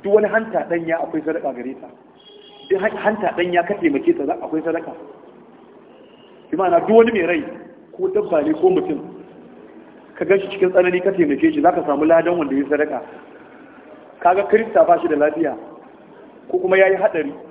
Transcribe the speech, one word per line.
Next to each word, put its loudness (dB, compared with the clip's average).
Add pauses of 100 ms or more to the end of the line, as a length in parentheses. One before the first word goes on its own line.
Duk 2
wani 4
hanta -2
ɗanya -2
akwai -6
sadaka -4
gare -10
ta. -18 (800)
Duk 0
han-, -2
hanta -2
ɗanya 0
ka -4
taimake 0
ta, -4
za, -4 (100)
akwai -6
sadaka. -4 (1600)
Bi -4
ma'ana, 2
duk 4
wani 8
mai 0
rai, -2 (480)
ko -4
dabba 0
ne 0
ko 2
mutum, -2 (1160)
ka -4
gan 2
shi -8
cikin 0
tsanani 2
ka 0
taimake 2
shi, -2
za 4
ka -2
samu 0
ladan 2
wanda -4
ya 0
sadaka. -2 (1160)
Ka 4
ga 0
Kirista 2
ba 4
shi -4
da 0
lafiya, 0 (960)
ko -2
kuma 2
ya 6
yi 2
haɗari -2 (180)